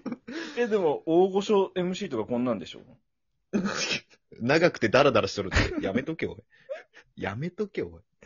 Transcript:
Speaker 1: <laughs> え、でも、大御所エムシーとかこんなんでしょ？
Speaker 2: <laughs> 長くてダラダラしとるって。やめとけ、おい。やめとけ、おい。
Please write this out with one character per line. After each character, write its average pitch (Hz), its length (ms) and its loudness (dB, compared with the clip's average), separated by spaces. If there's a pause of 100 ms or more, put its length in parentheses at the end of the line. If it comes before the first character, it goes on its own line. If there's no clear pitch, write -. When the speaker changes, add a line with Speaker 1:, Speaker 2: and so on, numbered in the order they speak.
(560)
Speaker 1:
<laughs> 240 40 0
え、 240 60 2
で 214 100 2
も、 160 300 0
大 180 240 4
御 190 100 0
所 196 340 2
エ 185 80 0
ム 180 120 -2
シ 202 120 -6
ー 156 40 -14
と 120 80 -2
か 104 80 -2
こ 120 100 -2
ん 123 80 0
な 123 80 0
ん 101 60 -2
で 78 80 -10
し - 100 -16
ょ？ - 60 -16 (720)
Speaker 2:
<laughs> - 880 -4
長 151 300 4
く - 60 -12
て 110 120 0
ダ 127 120 6
ラ 143 80 6
ダ 110 120 6
ラ 98 60 -2
し - 60 -8
と 101 80 -4
る 92 60 -6
っ - 20 -8 (280)
て。 - 40 -2
や 95 120 -2
め 127 80 0
と 160 140 -6
け、 - 100 -4
お - 80 -10
い。 - 80 -18 (760)
や 95 200 -6
め 151 140 -6
と 208 180 -6
け、 - 140 -6
お 85 180 -10
い。 - 20 -20 (240)